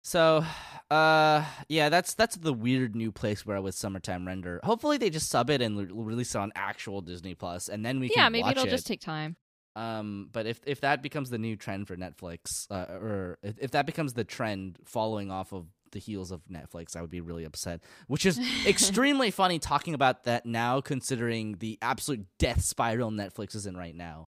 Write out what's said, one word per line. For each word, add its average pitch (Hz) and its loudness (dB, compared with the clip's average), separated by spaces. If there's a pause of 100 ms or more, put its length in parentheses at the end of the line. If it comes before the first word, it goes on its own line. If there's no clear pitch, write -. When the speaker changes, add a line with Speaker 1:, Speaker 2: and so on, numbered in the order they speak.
Speaker 1:
So, 160 6 (440)
uh, 156 8 (240)
yeah, 151 4
that's, 170 4
that's 220 2
the 160 0
weird 123 2
new 113 0
place 104 -2
we're 101 -2
at 98 -2
with 95 -4
Summertime 92 -6
Render. 90 -6
Hopefully 277 2
they 233 2
just 156 -2
sub 123 2
it 139 4
and 107 0
re-, 98 -4
release 113 -4
it - 0
on 104 -2
actual 98 -6
Disney 87 -10
Plus, 90 -8
and 107 -6
then 131 0
we 127 -2
Speaker 2:
Yeah, 392 8
Speaker 1:
can 233 6
Speaker 2:
maybe 233 0
Speaker 1:
watch - 4
Speaker 2:
it'll 262 2
Speaker 1:
it. - 0
Speaker 2:
just 254 0
take 202 -6
time. 156 -6 (400)
Speaker 1:
Um, 107 -6
but 113 -4
if, 117 -4
if 139 -4
that 139 2
becomes 139 -6
the 120 -4
new 110 -4
trend 98 -6
for 90 -8
Netflix, 87 -8
uh, 92 -4
or 95 -4
if, 104 -6
if 131 -4
that 147 2
becomes 156 -4
the 113 -2
trend 95 -4
following 110 -2
off 95 -6
of 90 -8 (260)
the 104 -10
heels 95 -8
of 87 -10 (100)
Netflix, 85 -12
I 85 -8
would 85 -8
be 87 -8
really 82 -8
upset. 85 -8 (260)
Which 143 0
is 190 4 (140)
Speaker 2:
<laughs> - -2
Speaker 1:
extremely 247 4
funny 180 2
talking 143 0
about 131 4
that 120 2
now, 120 2
considering 113 -2
the 110 -6
absolute 120 -2 (140)
death 127 4
spiral 117 2
Netflix 101 -6
is 101 -8
in 92 -8
right 85 -10
now. 80 -12